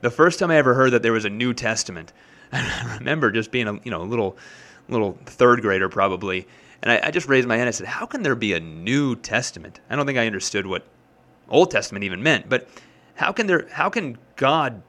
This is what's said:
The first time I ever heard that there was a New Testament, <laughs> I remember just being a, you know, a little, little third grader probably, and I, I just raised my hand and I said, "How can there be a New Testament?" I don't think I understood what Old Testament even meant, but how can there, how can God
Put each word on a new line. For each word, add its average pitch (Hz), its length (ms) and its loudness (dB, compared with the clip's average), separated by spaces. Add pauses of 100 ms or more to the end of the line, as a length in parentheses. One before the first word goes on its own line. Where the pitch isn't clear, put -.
The 120 100 0
first 165 280 4
time 180 140 0
I 160 40 6
ever 131 180 6
heard 131 180 4
that 120 100 4
there 113 100 2
was 110 120 0
a 101 60 -2
New 120 220 -2
Testament, 107 600 -6 (180)
<laughs> - 220 -20
I 120 460 -6
remember 127 340 0
just 110 180 -2
being 123 160 -2
a, 104 160 -4
you 123 80 -10
know, 85 100 -6
a 87 40 -6
little, 104 340 -2 (500)
little 107 380 -2
third 120 340 6
grader 95 280 2
probably, 92 580 -2 (360)
and 117 100 2
I, - 160 2
I - 20 -2
just 160 180 -4
raised 131 200 4
my 113 80 2
hand 123 120 0
and 110 60 -4
I - 20 -8
said, 92 120 -10
"How - 180 -8
can 254 160 -8
there 139 140 0
be 104 160 -2
a 85 80 0
New 107 560 -2
Testament?" - 640 -6 (100)
I 117 60 -4
don't 143 100 0
think 139 120 -2
I 117 80 0
understood 101 400 -4
what 90 200 -6 (640)
Old 180 240 4
Testament 101 320 -2
even 92 180 -6
meant, 143 260 0
but 123 200 -2 (480)
how 156 160 0
can 214 160 -2
there, 175 240 2
how 180 180 -2
can 147 260 -6 (200)
God 135 520 0